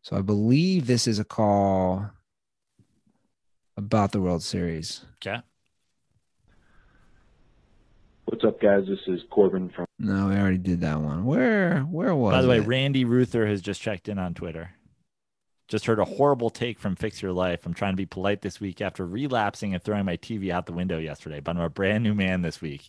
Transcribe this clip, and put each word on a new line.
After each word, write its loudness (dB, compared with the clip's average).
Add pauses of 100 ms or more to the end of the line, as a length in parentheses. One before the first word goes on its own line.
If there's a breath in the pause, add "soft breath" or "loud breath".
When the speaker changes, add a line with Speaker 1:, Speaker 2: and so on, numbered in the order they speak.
Speaker 1:
So -6
I 0
believe 2
this 2
is 0
a -2
call 2 (1700)
about 0
the 0
World 0
Series. -6 (120)
Speaker 2:
Okay. -8 (2750)
Speaker 3:
What's -2
up, 2
guys? 6
This -2
is -2
Corbin 4
from -8 (120)
Speaker 1:
No, 0
we 2
already 2
did 0
that 0
one. -2
Where, 2
where -2
was 4
Speaker 2:
By 6
the 4
way, 6
Speaker 1:
it? 0
Speaker 2:
Randy 2
Ruther 2
has 0
just -6
checked -6
in -4
on -4
Twitter. -10 (960)
"Just -2
heard 2
a 4
horrible 2
take -6
from -4
Fix -6
Your -4
Life. -2
I'm -6
trying -2
to -2
be -4
polite -4
this -8
week -8
after -6
relapsing -2
and -4
throwing -2
my -2
T -10
V -4
out -2
the -10
window -4
yesterday, -10
but -4
I'm -2
a -2
brand 0
new 2
man 0
this -6
week. -10